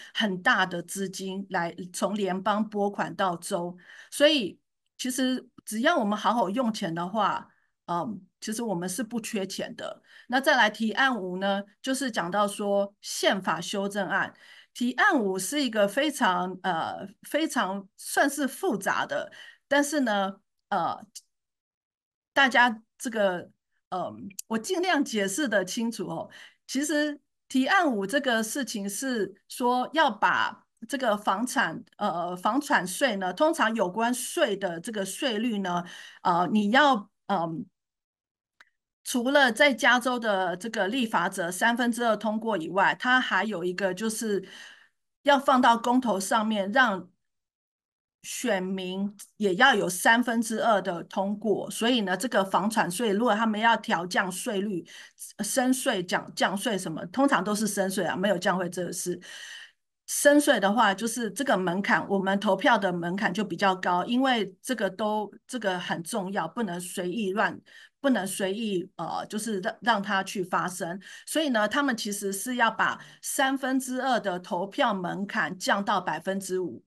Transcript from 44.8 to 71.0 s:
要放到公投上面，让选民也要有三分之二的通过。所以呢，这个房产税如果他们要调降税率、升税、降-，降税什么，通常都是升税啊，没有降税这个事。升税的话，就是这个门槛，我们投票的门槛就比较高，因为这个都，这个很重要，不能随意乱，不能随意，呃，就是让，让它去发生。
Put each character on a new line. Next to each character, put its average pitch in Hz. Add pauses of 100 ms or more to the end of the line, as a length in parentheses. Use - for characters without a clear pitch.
要 285
放 262
到 240
公 247
投 208
上 214
面， 202
让 220 (1120)
选 202
民 190 (240)
也 196
要 262
有 180
三 233
分 233
之 226
二 214
的 180
通 202
过。 208
所 226
以 247
呢， 185
这 190
个 208
房 190
产 196
税 208
如 208
果 226
他 226
们 214
要 226
调 202
降 185
税 196
率、 196 (560)
升 254
税、 240
降-， -
降 202
税 202
什 185
么， 160
通 269
常 269
都 208
是 214
升 196
税 190
啊， 151
没 190
有 180
降 185
税 175
这 180
个 175
事。 175 (880)
升 294
税 285
的 196
话， 220
就 214
是 226
这 -
个 254
门 185
槛， 202
我 196
们 196
投 220
票 269
的 196
门 175
槛 202
就 214
比 175
较 196
高， 180
因 240
为 254
这 262
个 208
都， 214 (160)
这 254
个 190
很 -
重 196
要， 185
不 233
能 180
随 180
意 202
乱， 190 (440)
不 277
能 202
随 190
意， 208
呃， -
就 208
是 208
让， 208
让 202
它 196
去 190
发 175
生。 180 (260)